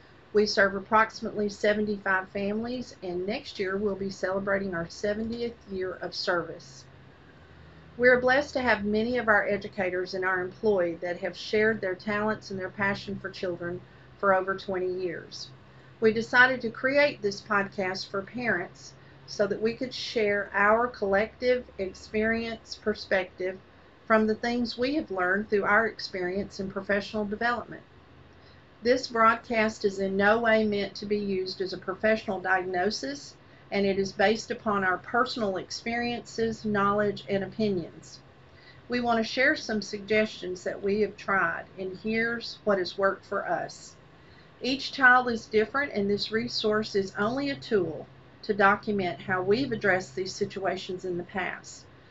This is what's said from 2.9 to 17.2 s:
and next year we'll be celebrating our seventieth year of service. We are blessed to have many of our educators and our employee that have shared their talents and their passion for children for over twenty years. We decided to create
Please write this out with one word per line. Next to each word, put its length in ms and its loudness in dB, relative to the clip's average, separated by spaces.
and 240 -4
next 320 -6
year 200 -2
we'll 160 -2
be 160 -6
celebrating 640 -2
our 120 -4
seventieth 680 -4
year 220 -4
of 200 -10
service. 720 -4
We 120 6
are 120 8
blessed 320 4
to 80 0
have 240 2
many 320 0
of 120 0
our 200 4
educators 640 -2
and 100 -4
our 200 0
employee 580 0
that 200 -4
have 180 -6
shared 420 2
their 140 -2
talents 560 -4
and 100 -6
their 80 -6
passion 500 -4
for 120 -10
children 500 -6
for 160 4
over 200 2
twenty 380 -4
years. 560 -8
We 120 6
decided 480 4
to 100 -4
create 520 2